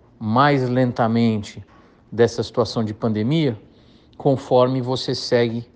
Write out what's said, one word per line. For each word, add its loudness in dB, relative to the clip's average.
mais 2
lentamente 0
dessa 2
situação -2
de -4
pandemia, -2
conforme 2
você -4
segue 0